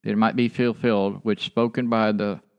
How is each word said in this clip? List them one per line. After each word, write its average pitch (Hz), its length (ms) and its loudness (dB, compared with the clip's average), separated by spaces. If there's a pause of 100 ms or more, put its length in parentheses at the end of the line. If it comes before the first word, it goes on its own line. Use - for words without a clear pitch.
that 110 80 -4
it 104 60 0
might 110 200 2
be 120 100 2
fulfilled, 107 760 0
which 104 200 -2
spoken 117 460 -2
by 110 240 2
the 101 260 -4 (180)